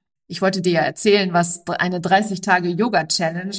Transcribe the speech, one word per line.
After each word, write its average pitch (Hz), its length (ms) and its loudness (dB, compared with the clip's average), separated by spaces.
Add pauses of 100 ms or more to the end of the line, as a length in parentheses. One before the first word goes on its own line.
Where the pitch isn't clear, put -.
(260)
Ich 170 140 -12
wollte 190 220 0
dir 180 100 2
ja 165 80 2
erzählen, 185 540 2
was 170 300 0
dr-, - 160 -6
eine 180 200 -2
dreißig 190 400 2
Tage 180 300 0
Yoga-Challenge 180 880 -2